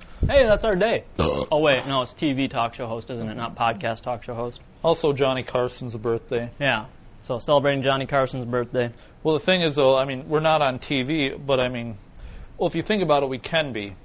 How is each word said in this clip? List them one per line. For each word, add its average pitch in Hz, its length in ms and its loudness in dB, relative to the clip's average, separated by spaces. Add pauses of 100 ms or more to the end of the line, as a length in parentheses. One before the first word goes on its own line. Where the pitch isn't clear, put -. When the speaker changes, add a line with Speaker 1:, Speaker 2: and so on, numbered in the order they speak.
(220)
Speaker 1:
Hey, 262 240 6
that's 208 180 4
our 214 120 2
day. 208 280 2 (140)
Speaker 2:
<coughs> - 0 - (340)
Speaker 1:
Oh, 151 80 2
wait, 135 280 4
no, 135 160 0
it's - 100 -10
T 151 180 0
V 131 160 0
talk 120 280 -2
show 127 100 -6
host, 113 240 -8
isn't 117 180 -6
it? 107 80 -8
Not 117 220 -8
podcast 113 440 -2
talk 120 220 -6
show 120 120 -10
host. 120 240 -8 (240)
Speaker 2:
Also 160 300 2
Johnny 131 300 2
Carson's 123 540 -4
birthday. 117 640 -4
Speaker 1:
Yeah, 123 260 0 (400)
so 120 140 -4
celebrating 139 420 2
Johnny 135 240 2
Carson's 131 400 0
birthday. 120 460 -2 (320)
Speaker 2:
Well, 156 140 2
the 139 60 -4
thing 180 180 2
is, 156 140 0
though, 135 220 6
I 131 80 2
mean, 139 240 -8
we're 151 120 0
not 156 200 4
on 131 160 0
T 135 240 -2
V, 135 300 0
but, 135 280 -2
I 127 100 0
mean, 117 280 -8 (600)
well, 180 100 0
if 156 80 -2
you 165 80 -2
think 214 180 0
about 147 220 2
it, 135 60 -2
we 131 100 -6
can 151 340 -2
be. 101 320 -6